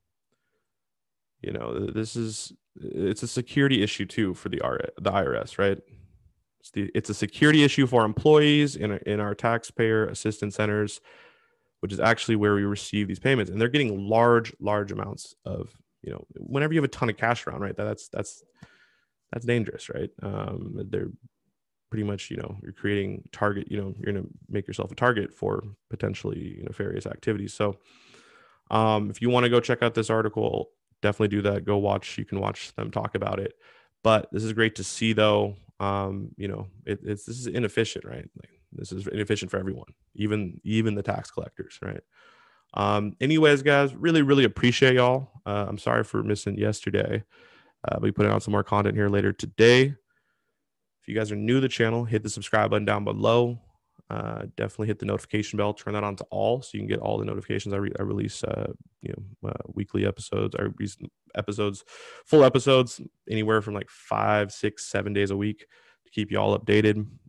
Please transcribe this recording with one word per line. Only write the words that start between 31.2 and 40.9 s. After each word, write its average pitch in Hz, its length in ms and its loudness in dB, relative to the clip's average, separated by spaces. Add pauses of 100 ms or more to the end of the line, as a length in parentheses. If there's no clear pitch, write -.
do 104 140 0
that. 101 220 0
Go 104 140 0
watch, 101 380 -2
you 104 80 -6
can 98 160 -6
watch - 360 -6
them 107 140 -6
talk 107 240 -4
about 101 240 -2
it. 98 160 -6 (480)
But 110 300 4
this 107 120 -2
is 110 80 -2
great 110 240 0
to 95 80 -10
see, - 280 0
though. 104 440 2 (240)
Um, 98 560 -4
you 101 120 -8
know, 101 200 -8 (160)
it, 101 180 -6
it's, 104 220 -8
this 123 140 -12
is 123 80 -12
inefficient, - 580 -2
right? - 320 -14
Like, - 240 -20 (120)
this - 200 -12
is 98 140 -8
inefficient 104 440 -2
for 95 80 -2
everyone, 95 340 -8 (220)
even, 104 480 -4
even 110 320 0